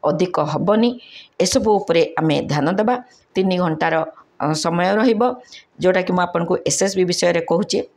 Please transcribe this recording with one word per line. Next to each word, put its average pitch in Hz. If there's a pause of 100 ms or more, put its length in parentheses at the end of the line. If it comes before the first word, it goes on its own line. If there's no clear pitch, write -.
ଅଧିକ 160 (160)
ହବନି, 214 (500)
ଏସବୁ 214 (100)
ଉପରେ 165 (160)
ଆମେ 156 (140)
ଧ୍ୟାନ 147 (120)
ଦେବା। 220 (400)
ତିନି 185
ଘଣ୍ଟାର, 160 (460)
ଅ, 135
ସମୟ 170 (120)
ରହିବ, 226 (580)
ଯେଉଁଟାକି 185
ମୁଁ 180
ଆପଣଙ୍କୁ 175 (140)
ଏସ୍ -
ଏସ୍ 190
ବି 185
ବିଷୟରେ 175 (100)
କହୁଛି। 170 (180)